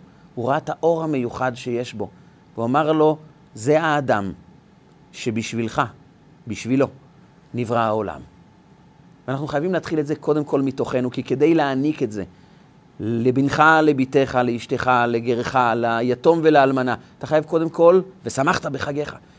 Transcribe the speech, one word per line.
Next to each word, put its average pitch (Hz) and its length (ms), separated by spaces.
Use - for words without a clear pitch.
הוא 120 140
ראה 139 80
את 160 120
האור 160 340
המיוחד 127 520
שיש 120 380
בו, 104 160
והוא 113 100
אמר 147 260
לו, 156 260
"זה 143 280
האדם 127 500
שבשבילך, 113 720
בשבילו, 120 400
נברא 117 260
העולם." 107 420
ואנחנו 135 200
חייבים 151 260
להתחיל 160 260
את 147 80
זה 156 80
קודם 151 280
כל 143 180
מתוכנו, 127 500
כי 127 120
כדי 160 320
להעניק 143 480
את 110 80
זה 101 120
לבנך, 123 640
לבתך, 131 640
לאשתך, 120 460
לגרך, 120 480
ליתום 123 680
ולאלמנה, 135 520
אתה - 100
חייב 156 160
קודם 165 260
כל, 175 320
"ושמחת - 400
בחגיך". 143 500